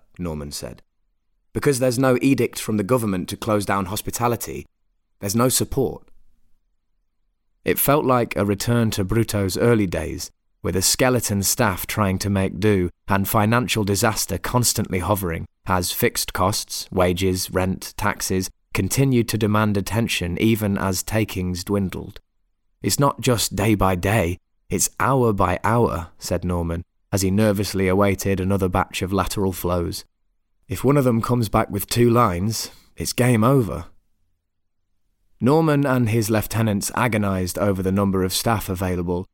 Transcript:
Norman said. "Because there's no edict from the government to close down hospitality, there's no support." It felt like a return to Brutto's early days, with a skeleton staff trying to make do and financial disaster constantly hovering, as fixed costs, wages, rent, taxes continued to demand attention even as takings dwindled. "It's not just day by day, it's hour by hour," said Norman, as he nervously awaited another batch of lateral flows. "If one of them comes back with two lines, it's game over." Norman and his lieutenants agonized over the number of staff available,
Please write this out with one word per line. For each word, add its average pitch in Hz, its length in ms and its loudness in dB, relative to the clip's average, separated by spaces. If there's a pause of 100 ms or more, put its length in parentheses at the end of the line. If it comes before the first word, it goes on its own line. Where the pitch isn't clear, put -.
(180)
Norman 76 360 -8
said. - 280 -12 (720)
"Because 127 280 0
there's 127 200 0
no 131 220 4
edict 135 360 2
from 110 200 -2
the 104 60 0
government 101 460 0
to 98 80 -8
close 104 280 0
down 98 200 0
hospitality, 98 800 -4 (540)
there's 101 160 -4
no 120 140 4
support." 104 580 -2 (1600)
It - 140 0
felt 143 260 2
like 123 300 2
a 104 100 2
return 110 460 2
to 104 120 -2
Brutto's 104 540 0
early 110 300 4
days, 80 440 -6 (320)
with 90 120 -2
a 95 60 2
skeleton 113 640 0
staff 98 420 0
trying 95 340 0
to 101 100 -4
make 95 300 0
do 95 300 2 (180)
and 98 200 2
financial 110 560 2
disaster 101 540 0
constantly 110 640 0
hovering, 90 460 -2 (200)
as 92 260 0
fixed - 420 -2
costs, - 580 -2
wages, 92 600 0
rent, 92 460 -4
taxes 95 520 -2 (240)
continued 117 540 2
to 117 100 -4
demand 107 380 2
attention 98 640 -2
even 107 380 2
as 95 260 -2
takings 90 600 -4
dwindled. 92 560 -4 (640)
"It's - 180 -2
not 139 220 2
just 117 340 0
day 104 200 2
by 95 200 2
day, 92 420 0 (320)
it's - 200 -2 (100)
hour 120 340 2
by 92 300 0
hour," 98 460 0 (100)
said 90 260 -4
Norman, 87 380 -4 (280)
as 98 100 0
he 95 100 0
nervously 98 560 2
awaited 98 520 2
another 95 300 0
batch 90 320 -2
of 92 120 -4
lateral 95 380 0
flows. 90 540 -4 (640)
"If - 160 -8
one 139 140 4
of 139 80 2
them 113 160 2
comes 120 280 0
back 113 200 0
with 101 180 -6
two 120 220 4
lines, 110 600 0 (260)
it's - 180 -6
game 120 300 2
over." 110 420 2 (1500)
Norman 147 460 4
and 127 240 2
his 110 200 2
lieutenants 107 640 0
agonized 101 640 0
over 98 240 0
the 95 100 0
number 95 320 2
of 92 100 -2
staff 113 360 -2
available, 90 640 -4